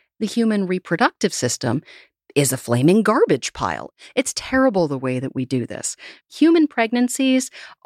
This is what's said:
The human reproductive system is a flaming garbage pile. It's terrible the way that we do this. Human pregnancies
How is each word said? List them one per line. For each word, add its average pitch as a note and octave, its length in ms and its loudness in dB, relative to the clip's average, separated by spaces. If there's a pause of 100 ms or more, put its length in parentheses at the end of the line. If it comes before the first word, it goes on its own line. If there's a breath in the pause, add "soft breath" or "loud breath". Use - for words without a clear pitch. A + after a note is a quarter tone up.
(200 soft breath)
The G#3+ 60 -4
human G#3+ 400 0
reproductive F#3 680 -2
system B2 480 -2 (520 loud breath)
is C#3 180 2
a C3 60 -4
flaming D3 440 2
garbage G#3 520 0
pile. E2 400 -6 (200 loud breath)
It's - 220 -2
terrible A#3+ 520 0
the C#3 100 -4
way B2+ 200 -4
that C3 160 -8
we C3 120 -4
do B2 180 -2
this. - 320 -10 (340 loud breath)
Human D#4+ 380 4
pregnancies B3 840 0 (360 loud breath)